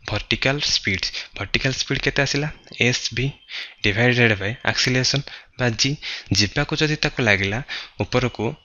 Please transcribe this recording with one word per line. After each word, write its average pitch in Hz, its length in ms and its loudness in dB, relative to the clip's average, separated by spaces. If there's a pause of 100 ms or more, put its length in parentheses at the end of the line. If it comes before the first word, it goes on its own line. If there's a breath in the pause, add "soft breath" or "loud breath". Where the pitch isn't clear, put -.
(120)
vertical 127 480 0
ସ୍ପିଡ୍। - 460 0 (340 loud breath)
vertical 120 320 0
speed - 280 -2
କେତେ - 220 0
ଆସିଲା? 143 260 0 (340)
ଏସ୍ 117 320 0
ଭି 123 120 0 (580 loud breath)
divided 117 560 4
by 98 120 -2 (140)
acceleration 127 580 2 (360 loud breath)
ବା 127 100 2
ଜି। 117 220 0 (400 loud breath)
ଯିବାକୁ 104 440 2
ଯଦି 151 200 2
ତାକୁ - 260 -2
ଲାଗିଲା 101 380 2 (400 loud breath)
ଉପରକୁ 120 640 0